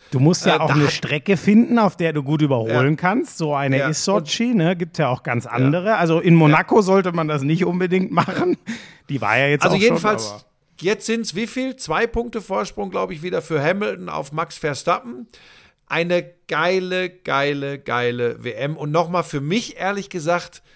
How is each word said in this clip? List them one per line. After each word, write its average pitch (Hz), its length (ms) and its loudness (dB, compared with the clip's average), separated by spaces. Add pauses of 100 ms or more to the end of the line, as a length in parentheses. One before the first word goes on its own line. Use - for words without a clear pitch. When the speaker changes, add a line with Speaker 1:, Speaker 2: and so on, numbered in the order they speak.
(120)
Speaker 1:
Du 131 80 2
musst 160 260 4
ja 165 100 4
Speaker 2:
Äh, - 40 2
Speaker 1:
auch 156 80 2
Speaker 2:
da 139 80 4
Speaker 1:
eine 147 100 4
Speaker 2:
hat 135 60 2
Speaker 1:
Strecke 151 460 -2
finden, 233 420 4
auf 202 180 2
der 165 160 -2
du 147 100 -2
gut 147 200 0
überholen 127 480 2
Speaker 2:
Ja. 160 40 0
Speaker 1:
kannst. 208 440 -2
So 147 160 -2
eine 139 240 0
Speaker 2:
Ja. 139 100 0
Speaker 1:
ist - 160 -4
Sochi, 202 460 0
Speaker 2:
Und 226 60 2
Speaker 1:
ne? 170 180 2
Gibt 170 240 -6
ja 139 100 2
auch 131 140 -4
ganz 120 220 -2
Speaker 2:
Ja. 110 60 -14
Speaker 1:
andere. 165 460 2
Also 165 220 2
in 175 160 6
Monaco 160 420 6
Speaker 2:
Ja. 220 60 6
Speaker 1:
sollte 185 300 2
man 165 140 -2
das 151 140 -2
nicht 160 240 0
unbedingt 180 460 0
machen. 190 460 0 (520)
Die 135 120 -4
war 107 180 2
ja 139 80 4
jetzt 151 160 2
Speaker 2:
Also 170 120 4
Speaker 1:
auch - 60 2
Speaker 2:
jedenfalls, 214 420 2
Speaker 1:
schon, 101 120 -10
aber - 80 -20 (380)
Speaker 2:
jetzt 214 260 -2
sind's 226 280 -4
wie 220 120 -4
viel? 262 300 -6
Zwei 170 280 -2
Punkte 233 360 -6
Vorsprung, 196 500 -6
glaub 185 200 -4
ich, 156 120 -12
wieder 180 180 -4
für 156 200 -2
Hamilton 185 460 -4
auf 151 240 -8
Max 160 260 -6
Verstappen. 233 720 -4 (600)
Eine 175 380 -2 (220)
geile, 180 600 -2
geile, 139 680 -4
geile 120 640 -4
W 120 100 -8
M. 143 240 -6
Und 147 140 -6
noch 165 180 0
mal 175 140 -2
für 151 180 -6
mich, 180 360 -4
ehrlich 196 340 -6
gesagt, 170 500 -4 (140)